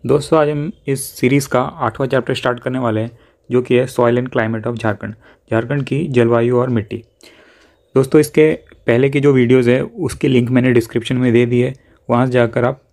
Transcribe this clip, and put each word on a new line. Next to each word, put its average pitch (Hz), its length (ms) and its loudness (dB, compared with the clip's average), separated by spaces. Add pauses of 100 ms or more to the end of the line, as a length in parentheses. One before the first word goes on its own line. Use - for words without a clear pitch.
दोस्तों, 147 320 0
आज 147 100 2
हम 151 240 -6 (140)
इस 135 240 -6
सीरीज़ 139 380 0
का 123 120 0
आठवां 135 480 -6
चैप्टर 131 260 -2
स्टार्ट 120 260 -4
करने 131 180 -6
वाले 113 220 -2
हैं, 120 180 -8 (320)
जो 123 120 2
कि 127 140 0
है 131 100 2
Soil 123 320 0
and 127 100 -4
Climate 113 380 -4
of 120 100 -6
झारखंड, 110 380 -6 (360)
झारखंड 123 340 -2
की 143 240 -4
जलवायु 120 500 2
और 127 100 0
मिट्टी। 110 360 -4 (880)
दोस्तों, 135 260 4
इसके 156 380 2 (280)
पहले 123 240 2
की 139 100 0
जो 143 120 4
वीडियोज़ 127 380 4
है 131 120 2
उसकी 151 460 -6
लिंक 123 220 2
मैंने 127 220 2
डिस्क्रिप्शन 117 440 -2
में 127 160 0
दे 120 140 4
दी 120 140 0
है, 131 140 -2 (360)
वहाँ 120 160 2
से 123 60 -4
जाकर 120 320 0
आप 131 180 -4 (100)